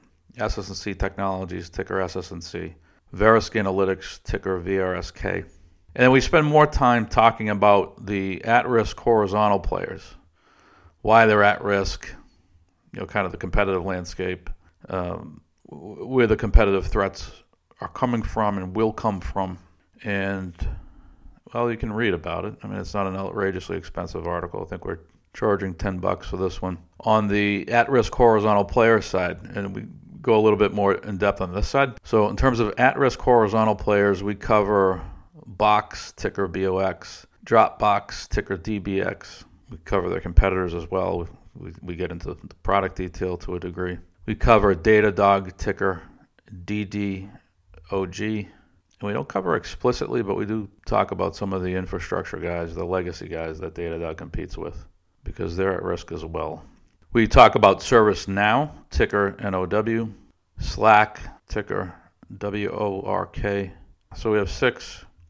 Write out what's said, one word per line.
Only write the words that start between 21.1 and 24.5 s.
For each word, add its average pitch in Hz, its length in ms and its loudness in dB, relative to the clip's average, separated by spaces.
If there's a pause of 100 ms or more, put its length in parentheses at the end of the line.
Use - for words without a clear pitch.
well, 120 160 -2
you 117 60 -4
can 113 160 -6
read 107 220 0
about 85 320 -6
it. 104 180 -10
I 104 40 -12
mean, 101 120 -8
it's 95 140 -10
not 98 140 -2
an 95 100 -6
outrageously 95 580 -6
expensive 85 520 -10
article. 87 340 -6